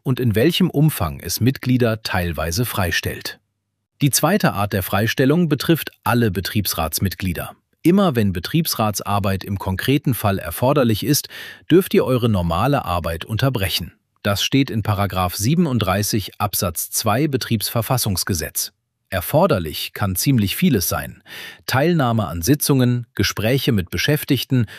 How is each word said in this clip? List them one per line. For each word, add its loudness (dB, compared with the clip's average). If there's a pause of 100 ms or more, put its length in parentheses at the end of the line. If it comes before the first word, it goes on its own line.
und 0
in 2
welchem 4
Umfang 0
es -6
Mitglieder 0
teilweise -2
freistellt. -4 (640)
Die 4
zweite 2
Art -2
der 0
Freistellung 2
betrifft 0 (120)
alle 2
Betriebsratsmitglieder. -4 (260)
Immer 4
wenn 2
Betriebsratsarbeit -2
im -6
konkreten 0
Fall 0
erforderlich 0
ist, 0 (420)
dürft 4
ihr 6
eure 2
normale 2
Arbeit -4
unterbrechen. -2 (280)
Das 0
steht 2
in -2
Paragraph -2
siebenunddreißig 0
Absatz -4
zwei 0
Betriebsverfassungsgesetz. -2 (380)
Erforderlich 0
kann -2
ziemlich 2
vieles 2
sein. -6 (420)
Teilnahme 2
an -6
Sitzungen, 2
Gespräche 0
mit 0
Beschäftigten, 0 (120)